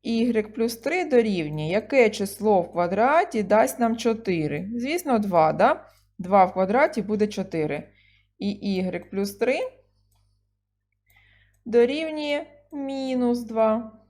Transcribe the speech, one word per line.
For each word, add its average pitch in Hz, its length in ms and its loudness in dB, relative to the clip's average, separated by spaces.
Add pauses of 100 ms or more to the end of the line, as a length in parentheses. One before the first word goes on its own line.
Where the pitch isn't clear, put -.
Ігрек 226 520 -2
плюс 233 240 -4
три 339 280 -2
дорівнює, 170 640 0
яке 220 420 2
число 202 520 0
в 175 100 -6
квадраті 214 720 0
дасть 214 360 2
нам 233 180 0
чотири? 185 800 -2
Звісно, 269 440 -2
два, 170 340 2
да? 220 320 2 (320)
Два 185 280 4
в 190 80 -6
квадраті 226 480 0
буде 208 260 0
чотири. 160 640 -6 (480)
І 202 120 -4
ігрек 185 600 -4
плюс 202 260 -6
три 254 220 0 (2000)
дорівнює 294 800 0 (260)
мінус 262 680 -2
два. 220 600 -2 (100)